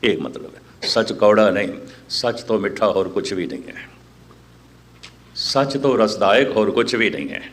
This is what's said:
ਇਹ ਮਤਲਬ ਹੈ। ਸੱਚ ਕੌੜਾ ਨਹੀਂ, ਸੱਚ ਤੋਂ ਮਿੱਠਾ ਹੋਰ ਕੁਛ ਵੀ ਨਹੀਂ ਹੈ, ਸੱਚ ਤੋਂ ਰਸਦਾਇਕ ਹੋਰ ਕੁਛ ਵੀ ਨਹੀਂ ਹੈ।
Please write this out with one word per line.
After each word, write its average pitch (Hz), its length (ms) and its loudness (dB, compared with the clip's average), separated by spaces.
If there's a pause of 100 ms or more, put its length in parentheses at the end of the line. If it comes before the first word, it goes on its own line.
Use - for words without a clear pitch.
ਇਹ 202 140 2
ਮਤਲਬ 65 380 -10
ਹੈ। - 40 -20 (280)
ਸੱਚ 113 260 0
ਕੌੜਾ 104 360 6
ਨਹੀਂ, 101 200 0 (400)
ਸੱਚ - 320 -4
ਤੋਂ 110 180 0
ਮਿੱਠਾ 98 320 0
ਹੋਰ 95 180 0
ਕੁਛ 101 240 -4
ਵੀ 90 140 -4
ਨਹੀਂ - 200 -10
ਹੈ, - 220 -16 (1500)
ਸੱਚ 139 420 -2
ਤੋਂ 135 200 2
ਰਸਦਾਇਕ 107 540 4
ਹੋਰ 107 200 0
ਕੁਛ 117 240 0
ਵੀ 117 140 2
ਨਹੀਂ 71 200 -6
ਹੈ। - 120 -12 (120)